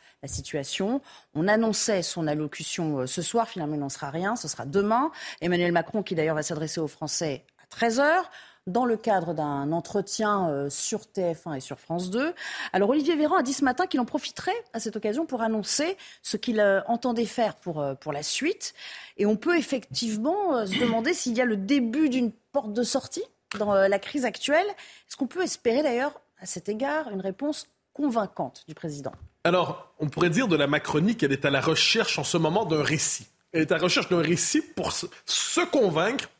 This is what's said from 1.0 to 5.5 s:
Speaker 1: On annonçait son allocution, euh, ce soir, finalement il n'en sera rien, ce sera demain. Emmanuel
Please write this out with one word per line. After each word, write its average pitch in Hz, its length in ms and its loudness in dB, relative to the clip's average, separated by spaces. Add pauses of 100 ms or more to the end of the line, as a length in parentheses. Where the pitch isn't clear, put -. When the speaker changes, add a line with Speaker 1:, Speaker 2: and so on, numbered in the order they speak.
Speaker 1:
On 160 120 2
annonçait 214 540 2
son 165 240 -4
allocution, 151 760 -2
euh, 131 40 -2
ce 135 160 -4
soir, 226 260 0
finalement 151 280 -6
il 147 60 -4
n'en 139 80 -4
sera 143 200 -8
rien, 185 260 -2
ce 196 120 -8
sera 127 180 -8
demain. 208 460 2 (300)
Emmanuel 175 320 2